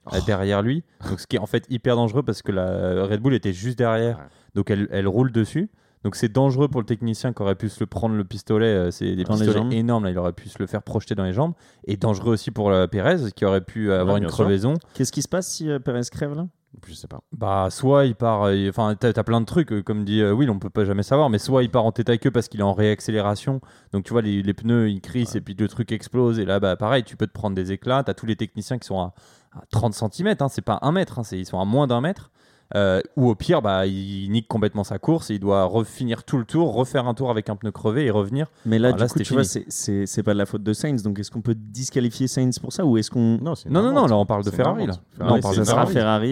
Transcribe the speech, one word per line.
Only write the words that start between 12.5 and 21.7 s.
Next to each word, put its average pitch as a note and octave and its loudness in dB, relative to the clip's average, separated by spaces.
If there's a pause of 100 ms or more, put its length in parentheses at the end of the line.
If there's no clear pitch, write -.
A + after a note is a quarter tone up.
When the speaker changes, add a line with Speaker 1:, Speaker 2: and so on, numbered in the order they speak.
Speaker 2:
euh, F#2 4
Perez A2 0
qui - -2
aurait F#2+ 4
pu, G#2 -4
euh, F#2+ 2
avoir F#2+ 2
Speaker 1:
Ouais, G2+ 0
Speaker 2:
une G2 -2
Speaker 1:
bien E2 -2
sûr. A2 0
Speaker 2:
crevaison. G2+ 2 (220)
Speaker 3:
Qu'est-ce C3 -2
qui D3 -4
se - -4
passe - -4
si, D#3 -6
euh, C#3+ -2
Perez B2+ -4
crève D3 -6
là ? E3+ -6 (400)
Speaker 1:
Je E2+ -18
sais - -18
pas. - -16 (160)
Speaker 2:
Bah, G2 0
soit C#3 4
il B2 0
part, G#2+ 0
euh, G2+ 4
il... G2 0
Enfin, G#2+ 0
t'as, A#2+ 0
t'as G#2+ 0
plein A2+ 2
de A2 -2
trucs, D3+ 0
euh, G#2 -2
comme G#2+ -4
dit, G#2+ 2
euh, G#2 4
Will, B2 2
on G2 -2
peut F#2+ -8
pas G#2 0
jamais G2 0
savoir, C#3 2
mais G#2+ 2
soit C3 2
il A#2 -2